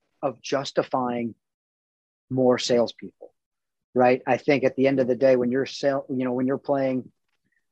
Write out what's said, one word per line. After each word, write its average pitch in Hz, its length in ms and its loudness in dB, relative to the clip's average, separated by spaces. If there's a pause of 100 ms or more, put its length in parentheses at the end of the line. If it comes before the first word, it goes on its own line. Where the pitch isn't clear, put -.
(220)
of 131 200 -4
justifying 123 920 -4 (920)
more 127 300 4
salespeople, - 720 -2 (640)
right? 127 320 4
I 127 100 2
think 131 280 0
at 131 120 0
the 131 100 2
end 135 140 2
of 127 60 2
the 123 100 0
day, 131 200 4
when 123 140 0
you're 131 160 -2
sell-, 139 420 -4
you 131 160 -4
know, 127 80 -2
when 127 140 -2
you're 135 120 -2
playing 135 520 -2 (600)